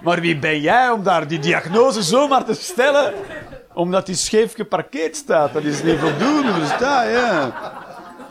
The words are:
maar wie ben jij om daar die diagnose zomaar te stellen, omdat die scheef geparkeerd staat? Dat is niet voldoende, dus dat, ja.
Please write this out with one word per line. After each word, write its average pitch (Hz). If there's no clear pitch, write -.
maar 170
wie 165
ben 156
jij 233
om 220
daar 170
die 160
diagnose 185
zomaar 254
te 226
stellen, 277
omdat 180
die 185
scheef 220
geparkeerd 160
staat? 151
Dat 151
is 143
niet 165
voldoende, 214
dus 156
dat, -
ja. 226